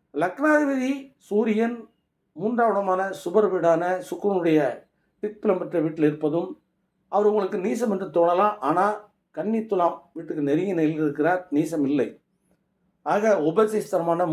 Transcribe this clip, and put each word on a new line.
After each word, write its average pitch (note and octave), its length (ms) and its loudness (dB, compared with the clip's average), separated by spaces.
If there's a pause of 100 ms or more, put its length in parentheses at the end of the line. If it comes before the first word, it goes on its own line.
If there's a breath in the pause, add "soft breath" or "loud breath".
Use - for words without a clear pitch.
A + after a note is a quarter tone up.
(140)
லக்னாதிபதி C4+ 800 0 (380)
சூரியன் A3+ 460 0 (600)
மூன்றாம் A3+ 380 0
இடமான F#3+ 280 0 (220)
சுபர் G3 300 2
வீடான E3+ 360 2 (200)
சுக்கிரனுடைய E3+ 500 2 (640)
திக்பலம் G#3 400 -2
பெற்ற D#3+ 220 -2
வீட்டில் D#3 240 0
இருப்பதும், D#3 420 -2 (640)
அவர் G#3 140 4
உங்களுக்கு G3+ 360 0
நீசம் A3+ 280 -2
என்று F#3+ 220 -6
தோணலாம், F3 400 4 (120)
ஆனா F3 180 2 (520)
கன்னி G#3+ 220 -2 (120)
துலாம் E3+ 260 2 (180)
வீட்டுக்கு D#3+ 320 -8
நெருங்கிய F3 300 0
நிலையில் D#3 260 0
இருக்கிறார், D#3 380 0 (140)
நீசம் D#3 340 0
இல்லை. C3+ 180 0 (960)
ஆக, G#3 280 2 (160)
உபசேஸ்தரமான F3+ 840 0